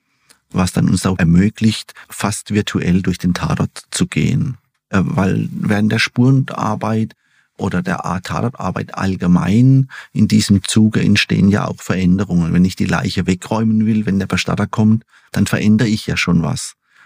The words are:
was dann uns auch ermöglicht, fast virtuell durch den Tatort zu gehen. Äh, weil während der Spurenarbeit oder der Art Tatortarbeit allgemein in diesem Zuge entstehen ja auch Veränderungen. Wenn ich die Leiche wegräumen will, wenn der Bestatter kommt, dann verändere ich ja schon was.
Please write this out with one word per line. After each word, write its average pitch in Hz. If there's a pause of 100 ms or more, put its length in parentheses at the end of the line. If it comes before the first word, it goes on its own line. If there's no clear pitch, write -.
(500)
was 90
dann -
uns 95
auch 92
ermöglicht, 92 (160)
fast -
virtuell 90
durch 90
den 90
Tatort -
zu -
gehen. 127 (320)
Äh, 98
weil 98
während 107
der 113
Spurenarbeit 113 (440)
oder 90
der 92
Art 90
Tatortarbeit 98
allgemein 95 (240)
in 107
diesem 104
Zuge 110
entstehen 104
ja -
auch -
Veränderungen. 92
Wenn 90
ich 92
die 98
Leiche 90
wegräumen 110
will, 107
wenn 98
der 98
Bestatter 90
kommt, 110 (280)
dann 101
verändere 107
ich 110
ja -
schon 87
was. - (300)